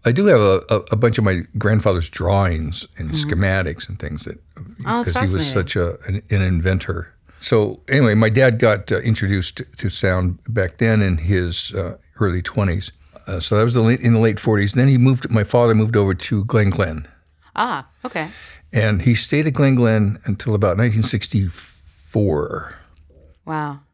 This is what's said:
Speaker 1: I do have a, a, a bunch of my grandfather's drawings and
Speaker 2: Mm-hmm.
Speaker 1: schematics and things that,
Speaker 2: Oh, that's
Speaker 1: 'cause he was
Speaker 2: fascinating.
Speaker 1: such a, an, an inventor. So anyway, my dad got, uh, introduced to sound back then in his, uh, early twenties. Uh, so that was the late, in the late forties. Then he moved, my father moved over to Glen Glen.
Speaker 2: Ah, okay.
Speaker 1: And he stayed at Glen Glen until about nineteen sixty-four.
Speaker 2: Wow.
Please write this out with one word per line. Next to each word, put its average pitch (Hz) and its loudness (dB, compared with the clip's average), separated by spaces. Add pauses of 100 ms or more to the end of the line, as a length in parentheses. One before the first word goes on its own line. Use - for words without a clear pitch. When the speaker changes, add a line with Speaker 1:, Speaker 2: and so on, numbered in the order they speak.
Speaker 1:
I 120 4
do 196 2
have 143 6
a, 95 4
a, 110 2 (160)
a 110 2
bunch 113 0
of 110 0
my 92 2 (160)
grandfather's 101 0
drawings 87 -2 (100)
and 78 -10
Speaker 2:
Mm-hmm. 147 -4
Speaker 1:
schematics 92 -2
and 95 -12
things 73 -10
that, - -14 (480)
Speaker 2:
Oh, 233 -2
that's - -4
Speaker 1:
'cause 247 0
he 190 0
was 143 -2
Speaker 2:
fascinating. - -
Speaker 1:
such 95 -2
a, 87 -2
an, 90 -4
an 98 0
inventor. 90 -2 (280)
So 107 0
anyway, 131 4
my 110 4
dad 123 4
got, 107 2
uh, 95 0
introduced 101 -2 (160)
to 95 -4
sound 92 -2
back 101 -2
then 110 2
in 92 0
his, 87 -2
uh, 92 -8 (240)
early 90 0
twenties. 95 -4 (380)
Uh, 95 -8
so - 0
that 107 4
was 117 0
the 120 2
late, 117 4
in 117 4
the 113 4
late 110 2
forties. 101 0
Then 127 4
he 135 6
moved, 127 2
my 110 2
father 120 2
moved 110 2
over 98 2
to 101 -4
Glen 107 2
Glen. 80 -4 (520)
Speaker 2:
Ah, 202 -4 (200)
okay. 160 -6 (420)
Speaker 1:
And 107 0
he 120 4
stayed 147 0
at 147 -2
Glen 135 2
Glen 110 2
until 104 -2
about 98 2
nineteen 113 0
sixty-four. - -4 (720)
Speaker 2:
Wow. 151 -8 (140)